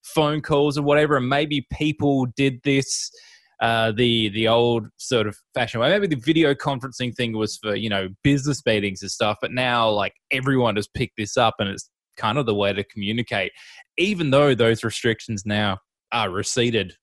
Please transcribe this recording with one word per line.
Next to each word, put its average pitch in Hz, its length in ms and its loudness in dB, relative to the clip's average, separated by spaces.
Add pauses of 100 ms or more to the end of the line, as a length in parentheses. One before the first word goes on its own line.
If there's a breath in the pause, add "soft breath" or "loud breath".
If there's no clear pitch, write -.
phone 151 380 0
calls 147 360 2
or 147 60 -2
whatever, 147 340 4
and 123 100 0
maybe 143 440 0
people 143 560 0 (100)
did 135 260 0
this, 139 460 0 (500 loud breath)
uh, 113 320 2
the, 117 380 2
the 110 180 -2
old 117 400 2 (100)
sort 110 280 -2
of 104 100 -6 (200)
fashioned 117 260 -2
way. 135 80 2
Maybe 202 160 2
the 147 160 -2
video 156 320 4
conferencing 127 600 -4
thing 117 200 -4
was 107 220 -2
for, 107 180 -4
you 107 140 -4
know, 98 200 -2 (140)
business 139 440 0
meetings 101 340 0
and 98 80 -10
stuff, 107 320 -2
but - 100 -6
now, 120 380 2
like, 101 240 0 (180)
everyone 131 440 2
has 104 120 -2
picked - 300 -6
this 104 200 -4
up, 117 200 2
and 101 120 -2
it's - 200 -12 (280)
kind 113 200 -2
of 139 80 0
the 110 80 0
way 101 180 2
to 98 120 -4
communicate, 104 680 -4 (460 loud breath)
even 175 320 0
though 139 240 6
those 113 300 4
restrictions 110 600 -2
now 104 360 0 (320)
are 110 180 0
receded 104 720 -2